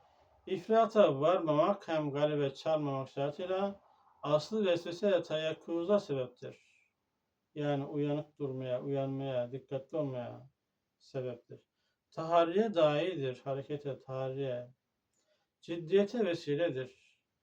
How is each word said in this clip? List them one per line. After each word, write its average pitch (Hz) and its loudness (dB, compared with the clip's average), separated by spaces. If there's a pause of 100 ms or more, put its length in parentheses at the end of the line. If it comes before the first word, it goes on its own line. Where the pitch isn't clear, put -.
(460)
İfrata 202 4
varmamak 165 4
hem 156 0
galibe 147 2
çalmamak 143 -2
şartıyla 185 -4 (400)
aslı 151 0
vesvese 175 2
teyakkuza 160 0
sebeptir. - -8 (880)
Yani 147 -2
uyanık 147 -4
durmaya, 131 -4
uyanmaya, 135 -4
dikkatli 135 -8
olmaya 123 -6 (500)
sebeptir. - -10 (520)
Taharriye 170 2
daidir, 151 2
harekete, 139 -6
taharriye. 131 -6 (880)
Ciddiyete 190 2
vesiledir. 147 -4 (260)